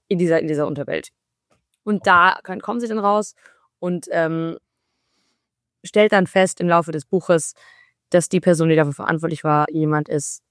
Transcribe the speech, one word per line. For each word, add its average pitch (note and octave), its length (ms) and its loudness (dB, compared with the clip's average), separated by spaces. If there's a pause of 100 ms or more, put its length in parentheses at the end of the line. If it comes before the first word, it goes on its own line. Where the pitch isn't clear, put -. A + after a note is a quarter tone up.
in F3+ 120 -2
dieser, E3 200 2
in D#3+ 80 -4
dieser D3+ 200 -2
Unterwelt. C#3 420 -8 (760)
Und G#3+ 220 -2
da F#3 380 4
kann, F#3+ 180 -10
kommen A#3 180 -6
sie A#3+ 80 -6
dann A3 120 -6
raus G#3 340 0 (460)
und, F3+ 320 -6
ähm, E3 460 -2 (1300)
stellt G#3 280 2
dann F#3+ 160 2
fest F#3+ 340 0
im F3+ 60 0
Laufe E3+ 240 0
des D#3 140 -8
Buches, E3+ 480 0 (560)
dass F3 200 2
die F#3 100 0
Person, E3 300 2
die D#3+ 60 4
dafür D3 180 2
verantwortlich E3 500 -4
war, D3+ 280 2
jemand D3+ 380 0
ist, - 420 -6